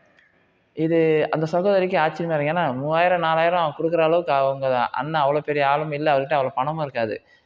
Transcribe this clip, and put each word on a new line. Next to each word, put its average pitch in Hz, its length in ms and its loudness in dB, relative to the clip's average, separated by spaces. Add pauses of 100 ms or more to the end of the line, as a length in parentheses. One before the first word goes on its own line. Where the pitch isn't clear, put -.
(760)
இது 160 560 2
அந்த 156 160 0
சகோதரிக்கு 185 520 2
ஆச்சரியமா 165 360 0
இருக்கு. 147 180 0
ஏன்னா 160 220 -2
மூவாயிரம், 165 460 0
நாலாயிரம் 165 400 2
அவன் 151 180 -2
கொடுக்குற 165 220 0
அளவுக்கு 160 320 2
அவங்க 135 560 0
அண்ணன் 156 340 -4
அவ்வளோ 143 160 2
பெரிய 147 300 0
ஆளும் 151 240 -2
இல்ல, 147 260 0
அவர்கிட்ட 139 140 -2
அவ்வளோ 135 220 0
பணமும் 151 280 -4
இருக்காது. 117 400 -4 (240)